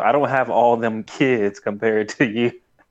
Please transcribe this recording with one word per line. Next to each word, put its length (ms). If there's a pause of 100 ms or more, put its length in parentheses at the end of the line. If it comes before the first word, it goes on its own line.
I 60
don't 180
have 220
all 260
them 260
kids 560
compared 500
to 160
you." 260 (400)